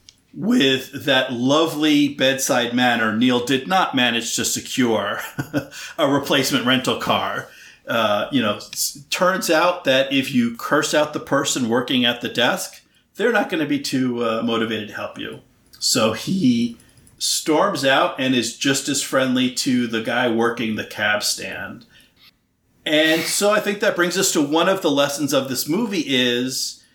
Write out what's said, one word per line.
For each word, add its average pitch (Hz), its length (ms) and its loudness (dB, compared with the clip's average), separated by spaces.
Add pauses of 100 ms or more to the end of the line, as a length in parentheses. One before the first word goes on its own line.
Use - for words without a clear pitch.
(340)
with 135 720 0
that 131 280 2
lovely 147 760 2
bedside 131 640 0
manner, 117 420 2
Neil 123 280 2
did 131 240 0
not 185 280 0
manage 117 400 0
to 123 100 -2
secure 110 720 -2 (400)
<laughs> - 380 -14
a 156 140 2
replacement 135 540 0
rental 127 320 2
car. 101 500 -2 (400)
Uh, 107 440 0
you 131 100 2
know, 104 160 0
s-, - 540 -8
turns 185 400 0
out 156 340 2
that 135 260 2
if 135 220 0
you 117 240 0
curse 151 380 0
out 151 180 0
the 160 60 -6
person 143 500 -2
working 127 340 0
at 120 180 0
the 113 80 -4
desk, 127 520 -2 (320)
they're 233 180 0
not 202 180 2
gonna 156 180 -2
be 143 120 0
too, 127 460 -2
uh, 110 160 -2
motivated 113 480 -2
to - 60 -14
help - 240 -10
you. - 200 -12 (380)
So 110 360 0
he 120 640 0 (420)
storms 156 640 0
out 143 340 2
and 131 140 0
is 117 240 -2
just 139 320 0
as 135 140 -2
friendly 127 500 0
to 123 320 0
the 113 160 -2
guy 120 280 0
working 117 460 0
the 117 80 -6
cab 104 400 -2
stand. - 640 -8 (1000)
And 160 340 2
so 202 300 2
I 208 100 4
think 202 180 -4
that 202 160 2
brings 175 220 0
us - 160 2
to 165 80 2
one 156 260 2
of 190 140 2
the 156 100 2
lessons 143 420 0
of 135 140 2
this 127 220 -4
movie 196 380 -2
is, 127 760 -2 (120)